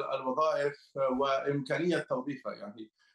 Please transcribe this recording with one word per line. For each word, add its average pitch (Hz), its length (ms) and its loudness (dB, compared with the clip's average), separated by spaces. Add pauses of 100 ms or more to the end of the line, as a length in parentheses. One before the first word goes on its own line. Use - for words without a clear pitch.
(200)
الوظائف 143 540 2 (460)
وإمكانية 139 800 2
توظيفها. 131 540 -4
يعني 104 380 -12 (240)